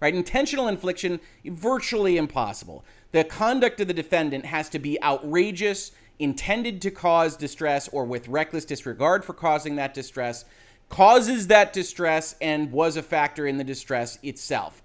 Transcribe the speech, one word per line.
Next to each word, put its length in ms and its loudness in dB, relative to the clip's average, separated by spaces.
right? 140 2
Intentional 540 0
infliction, 520 -4
virtually 720 0
impossible. 680 -4
The 120 4
conduct 560 0
of 80 -2
the 60 -2
defendant 520 -2
has 240 -4
to 80 -6
be 240 -4
outrageous, 920 0
intended 640 -2
to 80 -2
cause 460 2
distress, 520 -2
or 180 -4
with 200 -6
reckless 380 -2
disregard 580 -2
for 120 -12
causing 420 -2
that 160 -4
distress, 540 -8
causes 600 6
that 260 8
distress, 640 -2
and 320 -2
was 240 2
a 60 -6
factor 440 -2
in 120 -2
the 60 -4
distress 580 -6
itself. 640 -6